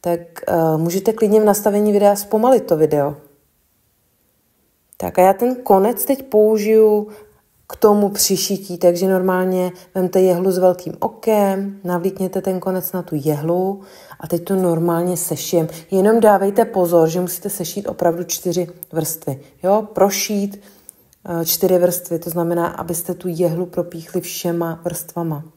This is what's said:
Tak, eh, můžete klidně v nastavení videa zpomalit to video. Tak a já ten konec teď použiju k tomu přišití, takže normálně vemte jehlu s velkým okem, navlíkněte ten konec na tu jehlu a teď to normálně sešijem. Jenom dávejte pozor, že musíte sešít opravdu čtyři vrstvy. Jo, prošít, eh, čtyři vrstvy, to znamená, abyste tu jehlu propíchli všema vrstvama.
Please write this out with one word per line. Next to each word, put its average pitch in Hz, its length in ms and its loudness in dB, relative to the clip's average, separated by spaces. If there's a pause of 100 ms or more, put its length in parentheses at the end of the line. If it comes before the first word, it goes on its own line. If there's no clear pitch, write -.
Tak, 170 200 -2 (280)
eh, 165 280 2
můžete 180 360 0
klidně 220 280 4
v 214 40 2
nastavení 208 480 2
videa 202 240 4
zpomalit 226 500 2
to 165 100 2
video. 147 400 0 (1800)
Tak 180 220 -4
a 180 40 6
já 190 100 6
ten 240 240 -2
konec 220 480 2
teď 269 180 -2
použiju 214 880 2 (580)
k - 100 -18
tomu 208 320 4
přišití, 190 720 -4
takže 175 300 2
normálně 185 640 0 (220)
vemte 185 260 0
jehlu 185 300 2
s 185 80 0
velkým 180 420 2
okem, 196 840 -2
navlíkněte 185 580 -4
ten 185 180 -4
konec 185 320 -6
na 180 100 -6
tu 165 160 -8
jehlu 165 600 -2 (400)
a 160 60 -14
teď 170 180 -4
to 196 120 -2
normálně 170 600 0
sešijem. 165 520 -2 (220)
Jenom 208 300 4
dávejte 202 440 4
pozor, 175 440 2
že 170 120 -2
musíte 180 300 -6
sešít 196 380 -8
opravdu 175 360 -2
čtyři 170 440 -4 (240)
vrstvy. 156 480 -6 (220)
Jo, 208 300 0
prošít, 202 680 -2 (640)
eh, 170 200 -4
čtyři 185 340 2
vrstvy, 175 400 2
to 170 120 -8
znamená, 170 360 -2
abyste 170 480 -6
tu 175 140 -10
jehlu 170 380 -2
propíchli 170 540 -6
všema 170 640 -6
vrstvama. 165 600 -8 (120)